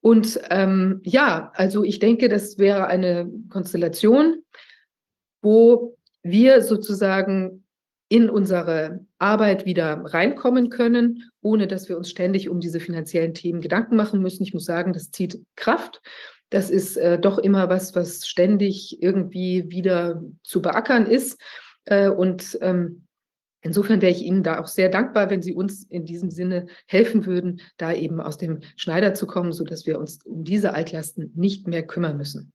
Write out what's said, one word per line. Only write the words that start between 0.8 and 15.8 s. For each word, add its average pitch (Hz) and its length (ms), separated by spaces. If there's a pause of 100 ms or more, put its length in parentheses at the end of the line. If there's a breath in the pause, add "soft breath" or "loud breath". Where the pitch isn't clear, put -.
ja, 185 500
also 196 280
ich - 180
denke, 233 280
das 202 300
wäre 196 280
eine 175 440 (180)
Konstellation, 208 920 (960 soft breath)
wo 226 560 (340)
wir 240 320
sozusagen 190 1000 (440)
in 226 220
unsere 170 760 (140)
Arbeit 202 480
wieder 165 380
reinkommen 247 680
können, 233 540 (160)
ohne 214 260
dass 190 220
wir 180 80
uns 175 140
ständig 190 380
um 175 120
diese 165 180
finanziellen 165 560
Themen 175 260
Gedanken 226 360
machen 214 260
müssen. 185 220
Ich 190 100
muss 165 100
sagen, 175 280
das - 180
zieht - 300 (160)
Kraft. - 440 (500 loud breath)